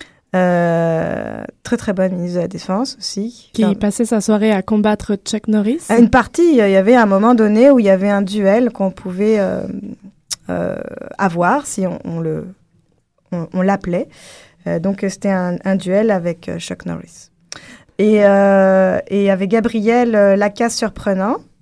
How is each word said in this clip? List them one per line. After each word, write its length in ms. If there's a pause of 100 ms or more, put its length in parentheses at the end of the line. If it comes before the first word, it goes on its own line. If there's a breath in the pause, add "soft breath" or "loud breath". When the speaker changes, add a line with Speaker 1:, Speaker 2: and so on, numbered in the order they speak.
(360 loud breath)
Speaker 1:
euh, 1080 (180)
très, 160
très 160
bonne 200
ministre 240
de 40
la 60
Défense 500
aussi. 560
Speaker 2:
Qui 80
Speaker 1:
Comme 140
Speaker 2:
passait 300
sa 140
soirée 320
à 120
combattre 600
Chuck 240
Norris. 420
Speaker 1:
À 80
une 120
partie, 400
il 60
y 60
avait 340
un 100
moment 300
donné 340
où 80
il 80
y 40
avait 200
un 140
duel 480
qu'on 180
pouvait, 500
euh, 220 (880)
euh, 260 (440)
avoir 480
si 180
on, 180
on 160
le, 280 (840)
on, 220
on 80
l'appelait. 460 (580 loud breath)
Euh, 140
donc, 280
c'était 220
un, 360
un 100
duel 340
avec, 400
euh, 80
Chuck 300
Norris. 420 (720 loud breath)
Et, 260
euh, 720 (120)
et 200
avec 220
Gabriel, 640
euh, 200
Lacasse-Surprenant, 1040 (240)